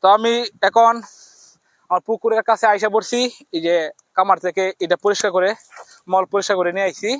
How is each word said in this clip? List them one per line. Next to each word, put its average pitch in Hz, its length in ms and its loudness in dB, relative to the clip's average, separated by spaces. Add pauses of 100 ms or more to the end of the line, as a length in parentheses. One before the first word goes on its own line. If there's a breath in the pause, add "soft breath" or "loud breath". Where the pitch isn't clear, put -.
তো 190 40 -2 (120)
আমি 233 160 0 (360)
এখন 233 240 4 (960 loud breath)
আমার 180 180 0
পুকুরের 220 420 -2
কাছে 226 220 2
আইসা 208 240 0
পড়ছি, 233 240 0 (360)
এই 165 100 -4
যে 170 100 2 (420)
কামার 190 280 2
থেকে 185 180 -2 (200)
এটা 170 220 0
পরিষ্কার 202 300 0
করে, 185 140 2 (640 loud breath)
মল 185 120 2 (100)
পরিষ্কার 202 260 -2
করে 175 160 0
নিয়ে 196 120 -2
আইছি। 196 220 -6 (100)